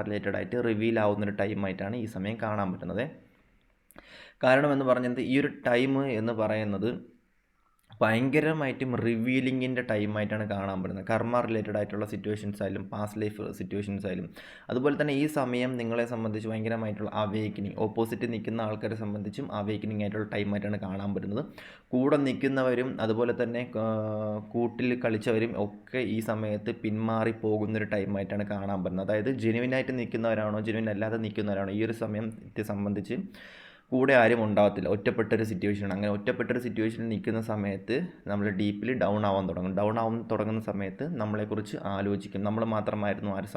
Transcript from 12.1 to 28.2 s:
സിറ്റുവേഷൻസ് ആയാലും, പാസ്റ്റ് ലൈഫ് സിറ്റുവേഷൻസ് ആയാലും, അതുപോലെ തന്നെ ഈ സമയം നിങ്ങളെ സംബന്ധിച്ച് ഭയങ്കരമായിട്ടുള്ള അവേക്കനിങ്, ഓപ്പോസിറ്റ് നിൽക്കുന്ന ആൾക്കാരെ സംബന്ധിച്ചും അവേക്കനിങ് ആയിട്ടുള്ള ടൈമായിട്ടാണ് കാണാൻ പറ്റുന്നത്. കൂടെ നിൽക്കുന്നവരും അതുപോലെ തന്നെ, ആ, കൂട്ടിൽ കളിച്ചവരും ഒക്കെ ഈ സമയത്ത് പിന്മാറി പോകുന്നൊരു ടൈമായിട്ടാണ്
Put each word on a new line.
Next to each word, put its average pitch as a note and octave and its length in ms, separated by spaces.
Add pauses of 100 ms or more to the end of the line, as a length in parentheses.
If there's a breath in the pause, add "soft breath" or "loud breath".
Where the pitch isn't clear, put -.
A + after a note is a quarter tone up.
സിറ്റുവേഷൻസ് G#2 500
ആയാലും, G2 200 (100)
പാസ്റ്റ് G#2 280
ലൈഫ് G#2+ 220 (160)
സിറ്റുവേഷൻസ് G2 480
ആയാലും, F#2 200 (440 loud breath)
അതുപോലെ C3+ 300
തന്നെ D3 200
ഈ - 20 (140)
സമയം B2 340 (100)
നിങ്ങളെ A#2 320
സംബന്ധിച്ച് A2 380
ഭയങ്കരമായിട്ടുള്ള A2 600 (120)
അവേക്കനിങ്, G#2 600
ഓപ്പോസിറ്റ് A2+ 480
നിൽക്കുന്ന A2+ 340
ആൾക്കാരെ G#2+ 360
സംബന്ധിച്ചും G#2 440 (120)
അവേക്കനിങ് G#2 460
ആയിട്ടുള്ള G#2+ 300
ടൈമായിട്ടാണ് G2+ 500
കാണാൻ G2 300
പറ്റുന്നത്. G2+ 280 (520 loud breath)
കൂടെ C#3+ 320
നിൽക്കുന്നവരും C3 640 (140)
അതുപോലെ A2+ 360
തന്നെ, A#2+ 220 (220)
ആ, - 20 (640)
കൂട്ടിൽ A#2+ 380 (140)
കളിച്ചവരും A2+ 480 (120)
ഒക്കെ - 360 (160)
ഈ - 20 (100)
സമയത്ത് G#2+ 440 (100)
പിന്മാറി A2+ 600
പോകുന്നൊരു G#2+ 520
ടൈമായിട്ടാണ് G2+ 580